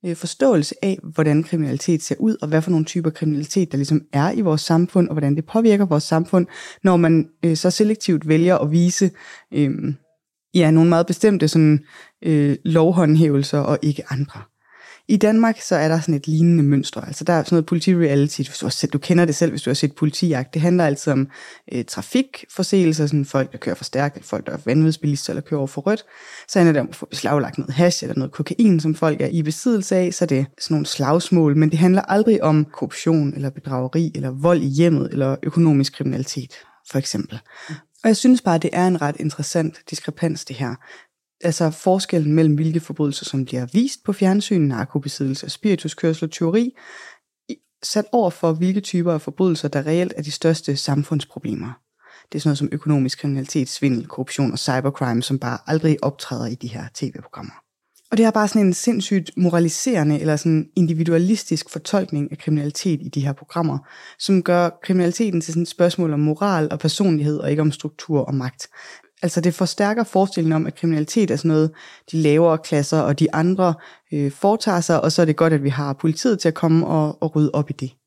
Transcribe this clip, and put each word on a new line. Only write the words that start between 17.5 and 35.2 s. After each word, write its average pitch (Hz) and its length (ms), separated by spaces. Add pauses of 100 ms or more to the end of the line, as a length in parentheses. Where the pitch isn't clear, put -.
noget 160 100
politi-reality. 156 760
Hvis - 160
du - 80
har 131 60
set, - 220
du 147 40
kender 175 280
det 151 100
selv, 165 160
hvis 147 100
du - 80
har 139 60
set 143 200
Politijagt. 147 580
Det 160 80
handler 175 240
altid 143 280
om, 135 140 (440)
øh, 120 140
trafikforseelser, 180 1200
sådan 143 200
folk, 135 260
der 131 60
kører - 180
for - 80
stærkt, 143 420
folk, - 200
der - 60
er - 140
vanvidsbilister 151 680
eller - 80
kører 147 180
over 135 80
for 139 140
rødt. 214 240 (420)
Så - 120
handler 170 140
det 143 80
om - 80
at - 60
få - 100
beslaglagt 139 520
noget 135 160
hash 175 300
eller - 120
noget 135 160
kokain, 185 480
som 156 160
folk 151 260
er 139 60
i 160 160
besiddelse 196 520
af. 180 180
Så - 120
det 139 140
er 139 60 (140)
sådan - 160
nogle 147 100
slagsmål, 151 720
men 156 120
det 156 100
handler 185 220
aldrig 214 420
om 156 220
korruption 147 680
eller 139 160
bedrageri 135 640
eller 135 160
vold 151 300
i 143 60
hjemmet 143 440
eller 135 320